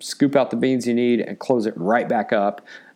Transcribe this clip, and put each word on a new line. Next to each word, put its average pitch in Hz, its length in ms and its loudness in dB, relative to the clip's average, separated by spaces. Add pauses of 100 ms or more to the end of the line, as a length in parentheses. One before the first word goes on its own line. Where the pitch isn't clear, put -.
scoop - 340 0
out 131 160 2
the 123 40 -4
beans 123 300 0
you 120 80 0
need, 120 280 2
and - 180 -8
close 120 260 0
it 110 100 -4
right 104 320 0
back 113 240 -2
up, 101 300 0 (340)